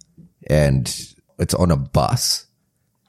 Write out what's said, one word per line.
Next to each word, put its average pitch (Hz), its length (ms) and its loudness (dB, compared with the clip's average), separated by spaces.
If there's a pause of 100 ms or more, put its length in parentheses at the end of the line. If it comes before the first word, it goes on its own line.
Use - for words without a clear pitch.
(480)
and 76 460 2 (460)
it's - 140 -2
on 87 180 2
a 78 60 2
bus. - 680 -2 (640)